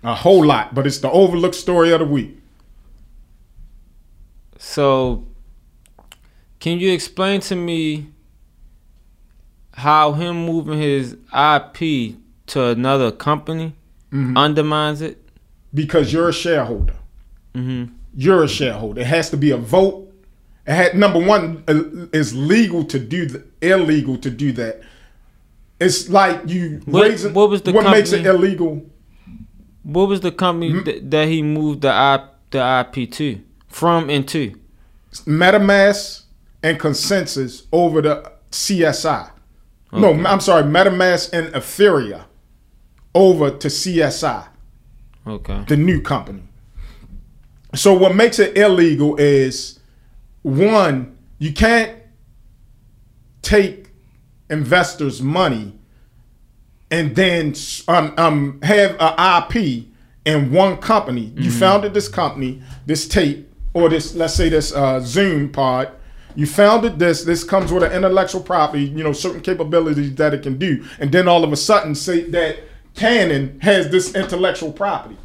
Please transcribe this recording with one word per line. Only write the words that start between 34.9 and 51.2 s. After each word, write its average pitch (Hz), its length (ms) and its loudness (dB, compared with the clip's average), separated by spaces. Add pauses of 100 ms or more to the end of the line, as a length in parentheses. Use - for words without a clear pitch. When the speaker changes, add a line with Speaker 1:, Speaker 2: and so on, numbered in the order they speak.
Speaker 1:
MetaMask 196 1120 2 (400)
and 156 160 -2
Consensus 143 920 -4
over 160 320 2
to 147 300 -2 (180)
C 180 340 -2
S 151 200 -2
I. 131 260 -4 (640)
No, 202 160 4
Speaker 2:
Okay. 160 160 2
Speaker 1:
I'm 196 160 2
sorry, 170 240 4
MetaMask 180 680 2
and 165 220 -4
Ethereum 135 720 0 (880)
over 170 380 4
to 143 180 -8
C 170 320 -2
S 139 220 -2
I, 117 240 -6 (800)
Speaker 2:
Okay. 101 400 -8
Speaker 1:
the 147 100 2
new 160 240 2
company. 101 440 -8 (1300)
So 196 180 4
what 185 220 6
makes 233 240 4
it 196 180 4
illegal 170 600 4
is, 139 640 0 (640)
one, 156 760 0 (220)